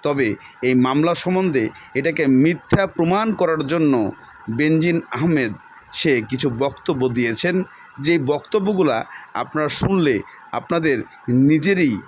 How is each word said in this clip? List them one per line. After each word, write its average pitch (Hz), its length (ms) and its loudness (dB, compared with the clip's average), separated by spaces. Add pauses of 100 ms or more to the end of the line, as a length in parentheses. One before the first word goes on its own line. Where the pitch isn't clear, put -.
তবে 139 240 0 (360)
এই 127 120 2 (120)
মামলা 151 280 2
সম্বন্ধে 180 500 0 (300)
এটাকে 147 300 -2 (180)
মিথ্যা 165 440 2
প্রমাণ 180 480 0
করার 160 320 0
জন্য 151 280 2 (600)
বেনজিন 160 420 2 (180)
আহমেদ 135 360 0 (400)
সে 156 200 0 (180)
কিছু 135 180 -2 (140)
বক্তব্য 139 400 -4 (140)
দিয়েছেন, 123 380 -2 (520)
যে 170 80 2 (160)
বক্তব্যগুলা 180 680 0 (360)
আপনারা 151 340 -4 (100)
শুনলে 180 360 2 (380)
আপনাদের 160 440 -2 (520)
নিজেরই 156 460 2 (140)